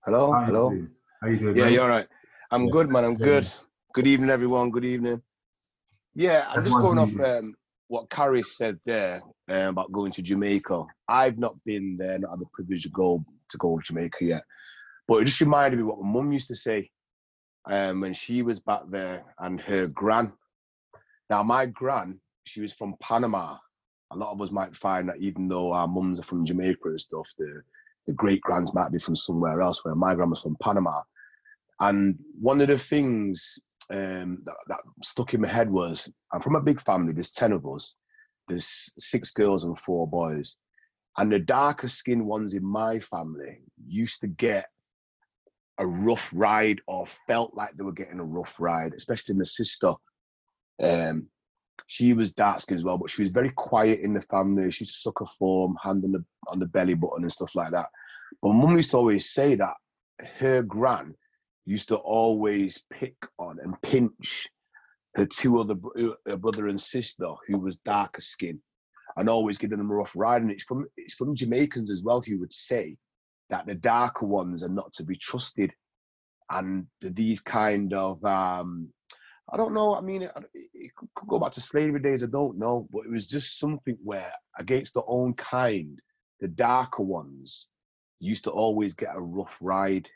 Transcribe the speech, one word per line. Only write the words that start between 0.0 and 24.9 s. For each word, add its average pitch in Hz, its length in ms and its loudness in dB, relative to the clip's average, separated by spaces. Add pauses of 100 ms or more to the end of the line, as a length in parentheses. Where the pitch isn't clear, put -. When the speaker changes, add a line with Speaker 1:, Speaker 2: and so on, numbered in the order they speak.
Speaker 1:
Hello? 131 280 4
Speaker 2:
How 151 80 4
you 117 60 0
Speaker 1:
Hello? 113 240 4
Speaker 2:
doing? 87 200 -6 (300)
How 110 80 -2
you 113 100 4
doing, 104 180 2
Speaker 1:
Yeah, 123 80 8
Speaker 2:
mate? 120 100 8
Speaker 1:
you're 127 140 6
right. 117 200 2 (420)
I'm 123 140 2
Speaker 2:
Yes, 120 80 2
Speaker 1:
good, 156 160 6
man. 127 160 6
I'm 117 80 4
Speaker 2:
yeah. 110 120 0
Speaker 1:
good. 139 220 6 (460)
Good 131 140 4
evening, 135 240 6
everyone. 123 400 4
Good 123 160 -2
evening. 120 360 -2 (920)
Yeah, 156 340 4
I'm 120 160 0
just 123 100 4
Speaker 2:
Everyone's 123 80 6
Speaker 1:
going 143 160 6
off, 104 160 4
Speaker 2:
muted. 123 300 2
Speaker 1:
um, 107 100 -12 (340)
what 117 200 -6
Carrie 135 340 2
said 110 440 -4
there, 98 340 0 (280)
um, 95 200 2
about 92 240 -4
going 98 200 -2
to 95 100 -8
Jamaica. 98 640 0 (240)
I've 123 300 4
not 117 260 -4
been 98 340 -4
there, 92 200 -4
not 90 120 -6
had 87 100 -10
the 87 120 -8
privilege 87 320 -6
to 80 40 -8
go, 87 360 2 (260)
to - 80 -12
go 82 200 0
to 78 60 -8
Jamaica 82 400 -6
yet. 85 200 0 (600)
But 113 120 6
it 113 80 6
just 139 140 0
reminded 143 360 6
me 117 60 0
what 107 180 -2
my 98 80 -4
mum 131 240 0
used 135 160 -2
to 123 80 -8
say, 110 340 -2 (760)
um, 98 340 -2
when 95 140 -4
she 120 280 -2
was 113 160 0
back 104 300 -2
there 92 340 -6 (180)
and 90 200 -6
her 95 280 0
gran. 107 440 2 (960)
Now, 104 140 2
my 127 240 2
gran, 113 520 -4 (260)
she - 180 -12
was 104 100 -8
from 101 280 -10
Panama. 101 580 -2 (540)
A - 40 -12
lot 104 160 -8
of 101 80 -10
us 95 100 -6
might 95 240 -4
find 92 340 -2